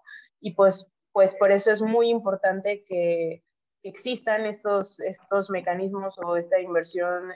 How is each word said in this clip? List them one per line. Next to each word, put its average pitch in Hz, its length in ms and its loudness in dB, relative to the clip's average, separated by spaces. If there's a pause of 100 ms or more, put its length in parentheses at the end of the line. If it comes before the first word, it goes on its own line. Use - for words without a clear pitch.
(420)
y 202 120 -8
pues, 190 320 4 (280)
pues 190 220 6
por 202 180 4
eso 202 180 4
es 208 80 2
muy 233 300 2
importante 202 720 -2
que, 170 580 -2 (400)
que 196 60 -14
existan 220 580 -4
estos, 208 540 -4
estos 190 500 -4
mecanismos 190 680 -4
o 175 180 -4
esta 175 240 0
inversión, 180 760 -4